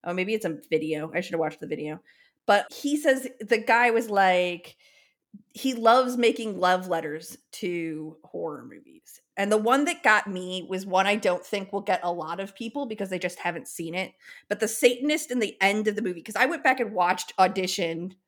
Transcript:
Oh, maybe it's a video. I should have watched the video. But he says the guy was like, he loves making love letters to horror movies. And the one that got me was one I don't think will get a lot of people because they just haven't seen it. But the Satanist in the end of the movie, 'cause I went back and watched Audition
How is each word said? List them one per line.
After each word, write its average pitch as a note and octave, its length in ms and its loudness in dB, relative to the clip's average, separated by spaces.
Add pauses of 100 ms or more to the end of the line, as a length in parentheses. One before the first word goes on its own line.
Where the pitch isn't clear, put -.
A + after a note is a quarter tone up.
Oh, F3 80 -4
maybe F#3 200 -2
it's G#3+ 100 -4
a E3 140 -4 (120)
video. D#3 420 -2
I E3+ 80 -2
should F3+ 120 -8
have E3 80 -2
watched D#3 200 -4
the D3 60 -12
video. D3+ 340 -8 (460)
But G3+ 260 4
he D4 240 -4
says C4+ 320 0 (120)
the A3 180 2
guy A#3 320 4
was A3+ 180 0
like, F3+ 680 2 (800)
he C4 200 -2
loves B3 420 6
making A3+ 440 0
love F#3 280 2
letters E3 500 -6 (140)
to D#3+ 720 -6
horror D#3 400 -8
movies. - 560 -20 (160)
And G3+ 160 0
the G#3+ 60 6
one B3 280 4
that - 180 -4
got G#3+ 240 6
me F#3 400 -8
was F#3 180 -6
one F#3 200 2
I G#3 100 2
don't F#3 280 0
think G3 280 -6
will G3 100 -4
get F#3+ 200 0
a F3 100 -2
lot E3+ 280 -6
of G3 140 -10
people A#3 320 -8
because G3+ 240 -8
they F#3 80 -4
just F3+ 220 -6
haven't E3+ 280 -6
seen E3 260 -10
it. F#3 180 -6 (360)
But G#3 120 -4
the G#3+ 80 0
Satanist B3+ 640 2
in B3+ 100 -2
the G#3 200 -2
end G#3 280 2
of G3+ 80 -2
the G#3 60 -4
movie, F3+ 200 -4
'cause - 140 -10
I B3+ 100 4
went D#4+ 180 -4
back C4 160 4
and G#3+ 140 -2
watched F3+ 440 0
Audition F#3 760 0 (140)